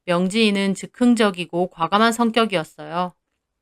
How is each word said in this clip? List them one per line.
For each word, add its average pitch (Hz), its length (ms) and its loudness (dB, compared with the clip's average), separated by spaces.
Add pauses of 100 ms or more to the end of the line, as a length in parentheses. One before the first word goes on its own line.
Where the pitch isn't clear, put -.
명진이는 196 680 0
즉흥적이고 185 960 0
과감한 208 420 2
성격이었어요. 180 1040 -2 (480)